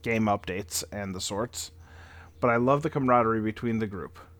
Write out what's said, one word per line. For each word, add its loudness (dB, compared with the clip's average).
game 0
updates, -2
and -8
the -8
sorts. -6
But 4
I 4
love 4
the -2
camaraderie 4
between -2
the -2
group. -12